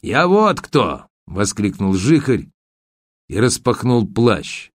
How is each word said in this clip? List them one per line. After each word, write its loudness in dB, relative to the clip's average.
«Я -2
вот 2
кто!» — -2
воскликнул -2
Жихарь 2
и -4
распахнул 0
плащ. -2